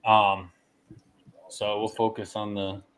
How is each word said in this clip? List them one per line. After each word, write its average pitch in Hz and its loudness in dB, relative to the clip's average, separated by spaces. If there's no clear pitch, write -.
Um, 98 4
so 104 -4
we'll 107 -2
focus 110 -4
on 104 -6
the 98 -6